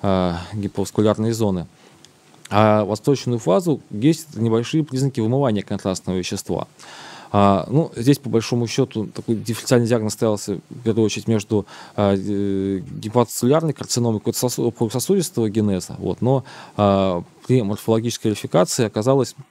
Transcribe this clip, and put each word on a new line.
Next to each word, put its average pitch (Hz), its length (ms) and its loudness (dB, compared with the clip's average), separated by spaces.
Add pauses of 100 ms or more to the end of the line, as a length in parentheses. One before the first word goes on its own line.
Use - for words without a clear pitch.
а, 92 380 2 (120)
гиповаскулярные 107 800 0
зоны. 101 340 0 (840)
А 107 340 6
в 92 40 -4
восточную 120 500 0
фазу 170 420 0 (100)
есть 135 460 0
небольшие 117 460 0
признаки 131 380 -2
вымывания 113 420 0
контрастного 92 540 -4
вещества. 90 500 -4 (680)
А, 101 320 4
ну, 143 280 0
здесь, 127 240 2
по 117 100 -10
большому 117 380 0
счёту, 113 400 -2
такой - 260 -4
дифференциальный 110 540 0
диагноз 110 240 0
ставился, 104 480 -2 (100)
в 120 140 -16
первую 113 200 2
очередь, 101 220 -4
между, 107 400 0 (300)
а, 101 180 4
э, 98 640 -2
гепатоцеллюлярной 123 960 0
карциномой, 113 480 -2
какой-то - 180 -4
сосу-, 123 300 -2
опухолью 113 240 -4
сосудистого 127 580 0
генеза, 98 480 -2
вот, 95 240 -4
но, 131 220 2 (320)
а, 98 480 2 (200)
при 123 160 2
морфологической 113 680 -2
верификации 139 540 0
оказалось 117 500 0 (160)